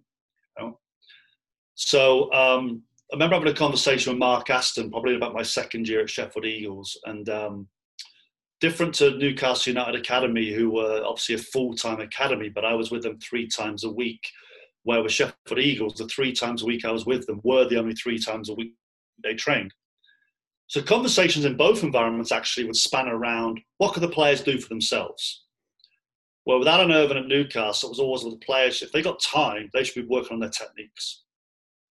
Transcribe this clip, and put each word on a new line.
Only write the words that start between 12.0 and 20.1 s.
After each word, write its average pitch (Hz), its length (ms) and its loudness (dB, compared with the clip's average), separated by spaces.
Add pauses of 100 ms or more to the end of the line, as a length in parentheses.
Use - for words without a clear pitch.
but 104 160 -4
I 113 100 0
was 113 160 -2
with 113 140 -6
them 110 160 -6
three 117 260 -6
times 107 380 -6
a 113 60 -6
week, 117 300 -6 (640)
where 117 200 2
with 143 100 -2
Sheffield - 480 -2
Eagles, 110 340 0
the 110 140 -10
three 131 240 -2
times 120 300 -4
a 110 40 -6
week 117 180 -2
I 113 60 -2
was 110 160 -4
with 123 200 0
them 104 180 -6
were 127 240 6
the 120 100 2
only 113 160 0
three 117 240 -4
times 110 300 -6
a 107 60 -8
week 117 200 -10 (480)
they 110 120 -2
trained. 110 380 -2 (920)